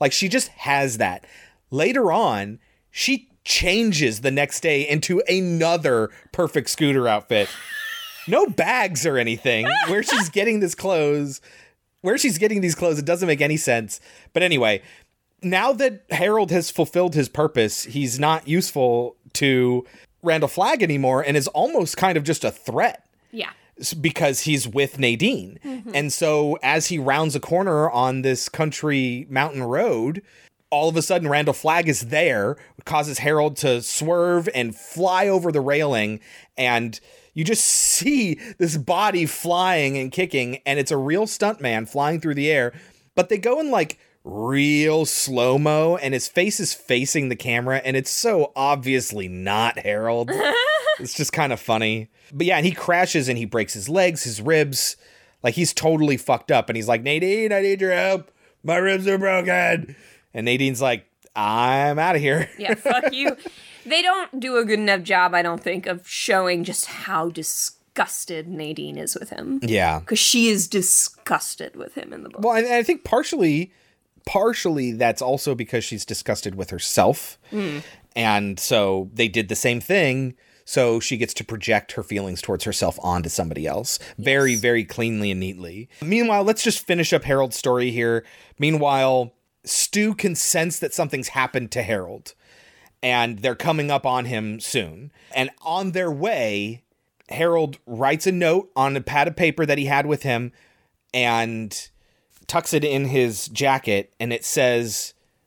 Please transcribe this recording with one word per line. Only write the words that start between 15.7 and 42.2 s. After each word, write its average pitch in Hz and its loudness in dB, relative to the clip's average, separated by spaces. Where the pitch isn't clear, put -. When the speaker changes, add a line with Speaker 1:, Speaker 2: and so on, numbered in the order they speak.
Speaker 1:
that 233 -2
Harold 190 2
has 170 0
fulfilled 175 0
his 143 0
purpose, 135 0
he's 123 -4
not 160 2
useful 127 0
to 127 2
Randall 160 2
Flagg 226 0
anymore 139 2
and 143 2
is 139 0
almost 202 0
kind 180 2
of 147 -4
just 147 -2
a 110 0
threat. - -2
Speaker 2:
Yeah. 226 -10
Speaker 1:
S-, 127 -6
because 151 0
he's 135 0
with 135 -2
Nadine. 123 0
Speaker 2:
Mm-hmm. 262 -10
Speaker 1:
And 143 0
so 151 0
as 151 0
he 175 -4
rounds 139 0
a 139 -2
corner 165 0
on 127 0
this 131 0
country 139 -2
mountain 135 -2
road, 143 0
all 151 2
of 165 0
a 165 0
sudden 175 0
Randall 147 2
Flagg 165 2
is 131 0
there, 139 2
causes 151 -2
Harold 147 2
to 127 0
swerve 170 0
and 117 -2
fly 185 0
over 180 2
the 151 0
railing, 131 0
and 120 0
you 160 -4
just 214 0
see 226 2
this 165 0
body 175 0
flying 170 0
and 131 -4
kicking, 135 -2
and 143 0
it's 135 -2
a 151 0
real 151 0
stuntman 135 -2
flying 147 -2